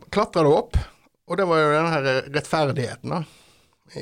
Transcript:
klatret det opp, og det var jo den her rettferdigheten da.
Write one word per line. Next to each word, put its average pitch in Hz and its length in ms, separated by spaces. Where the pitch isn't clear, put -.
klatret 196 420
det 143 80
opp, - 260
og 175 100
det 190 80
var 160 140
jo 151 120
den 156 160
her 143 200
rettferdigheten 139 880
da. 175 60